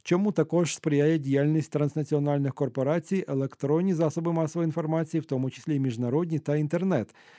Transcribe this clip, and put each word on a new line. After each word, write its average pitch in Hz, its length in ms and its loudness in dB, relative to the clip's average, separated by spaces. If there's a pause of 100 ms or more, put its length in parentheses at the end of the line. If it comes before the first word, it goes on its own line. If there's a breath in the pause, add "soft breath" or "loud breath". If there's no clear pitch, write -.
Чому 196 280 2
також 165 440 0
сприяє 151 420 2
діяльність 143 540 2
транснаціональних 143 800 0
корпорацій, 147 760 -2
електронні 147 640 0
засоби 165 400 0
масової 165 340 0
інформації, 160 540 -2
в 156 40 -12
тому 131 240 -2
числі - 260 -4
і 139 40 0
міжнародні, 135 600 -2
та 147 160 -2
інтернет. 156 600 0 (240 loud breath)